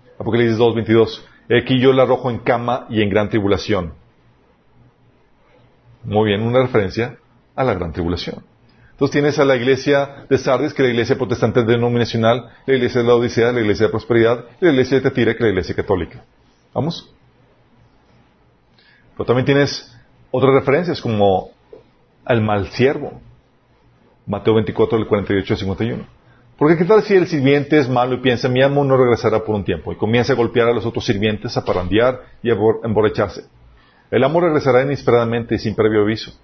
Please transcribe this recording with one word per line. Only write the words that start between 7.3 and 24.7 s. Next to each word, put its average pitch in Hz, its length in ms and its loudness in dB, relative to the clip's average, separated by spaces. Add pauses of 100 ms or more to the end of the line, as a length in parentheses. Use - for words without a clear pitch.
a 135 80 -2
la 123 100 0
gran 87 200 -6
tribulación. 87 500 -6 (480)
Entonces 139 220 -4
tienes 147 260 0
a 139 60 2
la 135 100 4
iglesia 135 720 0
de 131 80 4
Sardis, 135 360 -2
que - 80 -2
es 131 60 4
la 123 40 0
iglesia 117 260 0
protestante 117 460 0
denominacional, 120 840 0 (160)
la 135 100 0
iglesia 123 260 0
de 117 60 0
la 120 80 6
Odisea, 120 380 0
la 120 80 -2
iglesia 104 240 0
de 107 60 0
prosperidad, 117 540 0 (140)
y 185 60 2
la 165 60 4
iglesia 131 260 2
de - 40 -2
Tiatira, 117 300 0
que - 60 -6
es 120 60 -4
la 110 60 2
iglesia 92 260 -2
católica. 90 480 -4 (500)
¿Vamos? - 360 -6 (2000)
Pero - 120 -10
también 123 200 0
tienes - 480 0 (380)
otras 131 220 2
referencias, 139 480 0
como 101 500 0 (720)
al 117 180 0
mal 104 280 -2
siervo. 143 520 -2 (1040)
Mateo 104 300 0
veinticuatro, 110 420 0